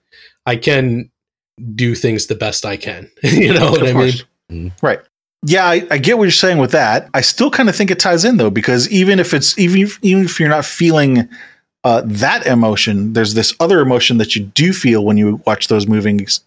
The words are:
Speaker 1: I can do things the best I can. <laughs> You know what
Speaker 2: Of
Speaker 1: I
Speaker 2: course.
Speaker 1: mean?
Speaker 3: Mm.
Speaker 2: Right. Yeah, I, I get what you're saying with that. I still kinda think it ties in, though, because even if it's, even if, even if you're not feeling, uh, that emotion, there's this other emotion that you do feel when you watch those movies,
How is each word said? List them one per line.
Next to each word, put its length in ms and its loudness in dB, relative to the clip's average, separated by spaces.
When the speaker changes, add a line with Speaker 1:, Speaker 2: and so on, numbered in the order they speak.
Speaker 1:
I 120 -2
can 560 -2
do 180 -2
things 320 -2
the 80 -6
best 320 -6
I 100 -8
can. 400 -14
<laughs> 60 -10
You 320 2
know 160 2
what 120 2
Speaker 2:
Of 60 2
Speaker 1:
I 40 0
Speaker 2:
course. 320 0
Speaker 1:
mean? 220 -10
Speaker 3:
Mm. 100 -10
Speaker 2:
Right. 160 -2
Yeah, 220 2
I, 240 0
I 80 0
get 200 2
what 60 4
you're 80 4
saying 260 2
with 140 0
that. 420 0
I 60 0
still 300 0
kinda 220 2
think 200 -2
it 80 -2
ties 240 0
in, 140 2
though, 120 2
because 400 0
even 300 2
if 120 -2
it's, 260 0
even 240 2
if, 200 -4
even 220 2
if 160 -4
you're 80 2
not 160 0
feeling, 640 2
uh, 200 2
that 420 -2
emotion, 680 0
there's 220 0
this 260 0
other 200 4
emotion 380 2
that 180 -2
you 80 -4
do 280 0
feel 320 0
when 120 2
you 300 0
watch 220 -2
those 200 0
movies, 580 -2